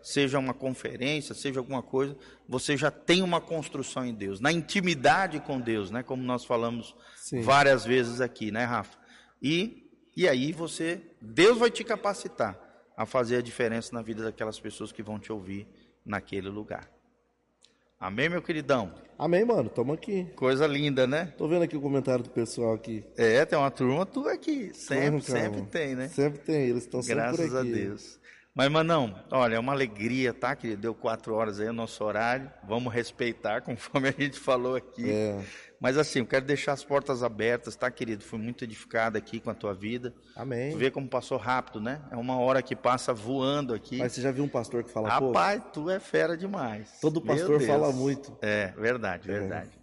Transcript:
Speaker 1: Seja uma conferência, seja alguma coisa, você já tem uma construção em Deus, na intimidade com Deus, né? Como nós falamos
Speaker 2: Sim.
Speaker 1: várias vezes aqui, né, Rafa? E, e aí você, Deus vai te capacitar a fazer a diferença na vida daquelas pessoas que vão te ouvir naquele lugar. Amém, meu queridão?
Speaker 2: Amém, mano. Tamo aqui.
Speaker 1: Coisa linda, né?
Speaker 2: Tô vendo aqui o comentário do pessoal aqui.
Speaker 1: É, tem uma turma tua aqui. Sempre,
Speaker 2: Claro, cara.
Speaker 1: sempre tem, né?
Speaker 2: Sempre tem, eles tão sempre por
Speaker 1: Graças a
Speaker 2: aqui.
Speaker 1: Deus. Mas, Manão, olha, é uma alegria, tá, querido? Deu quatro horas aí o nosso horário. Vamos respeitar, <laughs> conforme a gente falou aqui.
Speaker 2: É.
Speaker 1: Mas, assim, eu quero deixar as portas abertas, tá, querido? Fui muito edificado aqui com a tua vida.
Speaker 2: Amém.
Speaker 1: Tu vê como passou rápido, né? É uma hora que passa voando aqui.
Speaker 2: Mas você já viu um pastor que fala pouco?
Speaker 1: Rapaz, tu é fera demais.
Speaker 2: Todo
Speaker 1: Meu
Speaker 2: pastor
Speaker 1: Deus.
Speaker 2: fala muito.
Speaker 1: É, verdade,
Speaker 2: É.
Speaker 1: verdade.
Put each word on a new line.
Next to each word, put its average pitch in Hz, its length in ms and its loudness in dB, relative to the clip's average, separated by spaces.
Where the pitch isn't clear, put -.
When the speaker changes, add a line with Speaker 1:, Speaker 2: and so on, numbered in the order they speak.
Speaker 1:
Seja 139 360 0
uma 131 160 -2
conferência, 131 800 -4
seja 135 240 -4
alguma 127 240 -4
coisa, 139 340 -2
você 131 280 0
já 143 140 2
tem 175 320 2
uma 170 180 2
construção 139 680 -6
em 120 80 -6
Deus, 98 260 -6
na 147 120 2
intimidade 165 880 2
com 135 200 -4
Deus, 110 300 -2
né? 120 120 -4
Como 127 200 -6
nós 123 220 -2
falamos 117 500 -2
Speaker 2:
Sim. - 240 -6
Speaker 1:
várias 135 440 6
vezes 120 360 2
aqui, 113 320 -4
né, 117 120 0
Rafa? 117 320 -4
E, 170 480 -2
e 170 120 4
aí 139 240 2
você, 165 480 -4
Deus 165 380 6
vai 233 120 4
te - 140 -8
capacitar 196 760 -4
a 110 80 -2
fazer 123 340 2
a 120 40 2
diferença 117 520 -2
na 117 60 -4
vida 110 220 -6
daquelas 110 380 -6
pessoas 107 320 -10
que 113 100 -12
vão 107 160 -8
te 101 140 -10
ouvir 98 340 -8
naquele 98 420 -6
lugar. 107 400 -10
Amém, 107 300 -2
meu 175 140 -2
queridão? 135 500 0
Speaker 2:
Amém, 170 260 4
mano. 185 260 2
Tamo 127 220 0
aqui. 190 320 -2
Speaker 1:
Coisa 135 300 4
linda, 143 400 2
né? 151 320 0
Speaker 2:
Tô 160 100 -2
vendo 170 140 4
aqui 160 140 0
o 139 40 -2
comentário 135 440 2
do - 60 -12
pessoal 117 440 0
aqui. 107 300 -8
Speaker 1:
É, 117 280 6
tem 160 140 2
uma 139 120 4
turma 135 340 2
tua 277 300 -2
aqui. 277 400 -4
Sempre, 143 480 0
Speaker 2:
Claro, - 0 -
cara. 127 180 0
Speaker 1:
sempre 104 220 -2
tem, 135 320 -4
né? 127 140 -4
Speaker 2:
Sempre 147 320 0
tem, 147 280 2
eles 120 180 0
tão 127 140 -4
sempre 120 220 0
por - 140 0
Speaker 1:
Graças 160 180 0
a 131 60 2
Speaker 2:
aqui. 120 120 -2
Speaker 1:
Deus. 101 480 -4
Mas, 135 140 4
Manão, 151 500 2
olha, 120 240 4
é - 20 4
uma 127 140 0
alegria, 120 600 0
tá, 123 220 -2
querido? 107 280 -6
Deu 113 120 -2
quatro 113 400 -2
horas 107 240 0
aí 107 100 -2
o 117 40 -4
nosso 113 320 -6
horário. 120 440 0
Vamos 120 240 -2
respeitar, 117 720 -2
<laughs> - 0 -
conforme 135 460 -2
a 127 40 2
gente 143 260 -4
falou 127 380 2
aqui. 117 340 -4
Speaker 2:
É. 104 300 0
Speaker 1:
Mas, 131 180 2
assim, 147 220 2
eu 110 60 -2
quero 135 200 2
deixar 143 260 0
as 135 120 -4
portas 135 400 0
abertas, 113 500 0
tá, 127 160 -2
querido? 113 320 -6
Fui - 160 -10
muito 117 240 -6
edificado 113 560 -2
aqui 107 220 -6
com 120 100 -6
a 104 40 -4
tua 101 200 -4
vida. 120 400 -6
Speaker 2:
Amém. 127 340 -4
Speaker 1:
Tu 156 80 -6
vê 135 100 4
como 135 200 -4
passou 127 280 -2
rápido, 123 440 -2
né? 131 200 -4
É 120 40 -8
uma 127 220 -2
hora 127 240 4
que 123 140 -4
passa 127 360 2
voando 131 600 0
aqui. 123 240 -6
Speaker 2:
Mas 123 140 -2
você 123 100 -6
já 135 80 2
viu 135 140 -2
um 143 40 -2
pastor 120 360 -2
que - 60 -14
fala 110 280 2
pouco? 135 180 2
Speaker 1:
Rapaz, 190 240 4
tu 156 180 -4
é 190 80 0
fera 160 380 2
demais. 151 640 -6
Speaker 2:
Todo 156 220 2
Speaker 1:
Meu 151 120 2
Speaker 2:
pastor 147 240 4
Speaker 1:
Deus. 131 80 4
Speaker 2:
fala 143 260 4
muito. 131 480 -2
Speaker 1:
É, 104 280 0
verdade, 104 500 -2
Speaker 2:
É. 98 120 -2
Speaker 1:
verdade. 92 300 -6